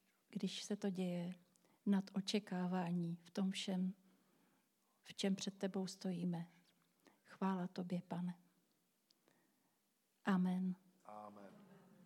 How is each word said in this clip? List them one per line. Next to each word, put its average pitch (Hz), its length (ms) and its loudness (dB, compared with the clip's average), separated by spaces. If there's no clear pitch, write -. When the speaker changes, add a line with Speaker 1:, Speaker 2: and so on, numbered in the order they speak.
Speaker 1:
když - 340 -2
se 208 120 -2
to 202 140 0
děje, 180 460 0
nad 196 280 4
očekávání 180 1080 0
v - 80 -20
tom 190 200 2
všem, 185 420 0
v - 100 -14
čem 190 220 2
před - 220 -4
tebou 190 300 0
stojíme. 175 600 -2
Chvála 185 440 0
tobě, 180 400 -4
Pane. 180 280 -4
Amen. 185 500 4
Speaker 2:
Amen. 104 480 -14